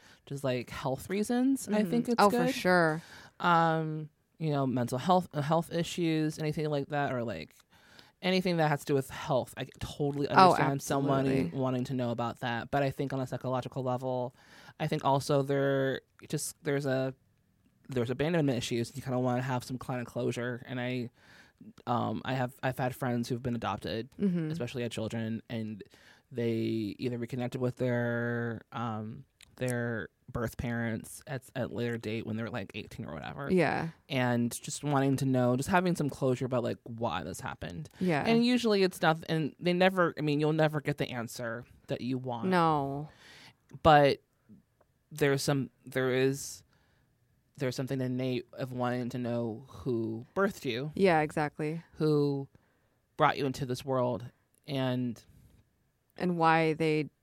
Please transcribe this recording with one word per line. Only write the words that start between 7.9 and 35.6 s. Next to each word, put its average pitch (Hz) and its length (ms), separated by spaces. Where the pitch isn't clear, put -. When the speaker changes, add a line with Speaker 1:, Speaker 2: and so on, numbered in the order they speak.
Speaker 1:
anything 180 360
that 156 100
has 147 120
to - 60
do 147 80
with 135 160
health. 135 460
I 127 100
totally 143 480
Speaker 2:
Oh, 180 240
Speaker 1:
understand 143 280
someone 135 460
Speaker 2:
absolutely. 135 320
Speaker 1:
wanting 127 260
to 139 100
know 123 160
about 117 280
that. 117 320
But 143 140
I 135 60
think 139 220
on 135 80
a 127 60
psychological 127 560
level, 127 500
I 156 80
think 151 180
also 139 380
there 139 600
just, - 340
there's 143 240
a, 131 280
there's 123 220
abandonment 143 480
issues. 120 360
You 127 80
kinda 127 160
wanna 127 240
have 127 220
some 131 120
kind 127 240
of 117 60
closure. 123 600
And 127 140
I, 123 300
um, 113 360
I 131 100
have, 127 180
I've 127 160
had 127 160
friends 120 340
who've 123 140
been 120 140
adopted, 107 520
Speaker 2:
Mm-hmm. 175 320
Speaker 1:
especially 120 300
had 120 100
children, 110 580
and 110 320
they 113 680
either 123 180
reconnected 123 420
with 123 160
their, 120 920
um, 113 540
their 120 520
birth 120 240
parents 117 720
at, 139 160
at 113 180
later 120 260
date 110 280
when 110 100
they're, 113 120
like, 101 260
eighteen - 300
or - 80
whatever. 143 380
Speaker 2:
Yeah. 165 380
Speaker 1:
And 120 420
just - 200
wanting 139 340
to 135 100
know, 127 300
just 135 120